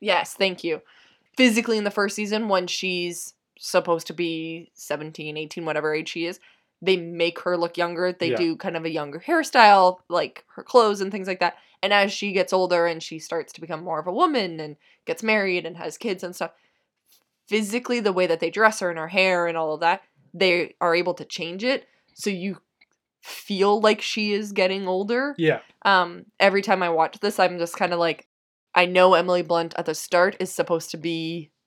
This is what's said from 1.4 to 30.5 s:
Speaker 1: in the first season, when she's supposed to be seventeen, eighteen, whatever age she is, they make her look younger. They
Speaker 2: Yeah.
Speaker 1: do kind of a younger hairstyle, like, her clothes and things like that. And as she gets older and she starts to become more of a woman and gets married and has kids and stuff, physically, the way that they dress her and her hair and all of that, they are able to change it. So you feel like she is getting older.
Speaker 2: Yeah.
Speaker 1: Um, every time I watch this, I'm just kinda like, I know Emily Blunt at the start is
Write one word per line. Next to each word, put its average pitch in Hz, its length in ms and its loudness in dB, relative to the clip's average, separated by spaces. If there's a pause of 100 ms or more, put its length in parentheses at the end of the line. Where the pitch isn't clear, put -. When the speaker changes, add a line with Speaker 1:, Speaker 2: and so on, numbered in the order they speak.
Speaker 1:
in 208 60 -2
the 202 60 -2
first 202 240 -2
season, 214 340 -4
when 185 180 2
she's 175 680 -6 (260)
supposed 175 500 0
to 170 40 -10
be 165 600 -6
seventeen, 151 640 -10
eighteen, 160 260 -10
whatever 151 300 -2
age 156 160 -6
she 170 160 -6
is, 185 120 -8 (440)
they 185 160 2
make 170 420 -4
her 180 160 -2
look 170 220 -2
younger. 175 340 -2
They 175 200 -2
Speaker 2:
Yeah. - 40 0
Speaker 1:
do 165 200 0
kind 170 200 -6
of 160 80 -6
a 165 60 -4
younger 147 300 -6
hairstyle, 208 800 6 (100)
like, 165 340 -4 (120)
her - 60 -14
clothes 214 380 4
and 196 100 -4
things 190 160 -8
like 185 140 -4
that. 170 160 0 (260)
And 202 120 0
as 202 180 4
she 202 200 -6
gets 180 200 0
older 180 340 2
and 160 160 -4
she 160 160 -12
starts 160 360 -8
to 165 80 -20
become 165 200 -10
more 170 160 -6
of 156 80 -8
a 180 60 -4
woman 214 480 -2
and 151 160 -12 (300)
gets 165 160 -6
married 196 420 0
and 170 140 -10
has 170 180 -8
kids 196 260 -6
and 180 140 -10
stuff, - 160 -8 (960)
physically, 233 520 -2
the 202 120 0
way 180 140 2
that 165 140 0
they 170 100 -2
dress 220 300 2
her 180 100 -2
and 165 80 -8
her 160 100 -8
hair 185 380 2
and 165 100 -2
all 160 180 -2
of 156 60 -6
that, 175 220 2 (320)
they 175 460 0
are 170 140 2
able 175 200 0
to 165 100 -14
change 180 400 -10
it. 262 220 -4 (280)
So - 160 -4
you 185 280 -6 (640)
feel 202 580 0
like 214 200 4
she 208 320 -4
is 202 200 -4
getting 190 360 0
older. 233 500 -2
Speaker 2:
Yeah. 156 220 2 (240)
Speaker 1:
Um, 180 420 2 (140)
every 196 220 4
time 196 200 2
I 175 80 0
watch 160 300 0
this, 208 180 -4
I'm 180 200 2
just 170 180 -6
kinda 175 200 -2
like, 170 300 -2 (480)
I 180 120 6
know 180 280 8
Emily 180 280 4
Blunt 165 340 -2
at 160 100 -6
the 160 80 -2
start 180 460 2
is 185 120 -6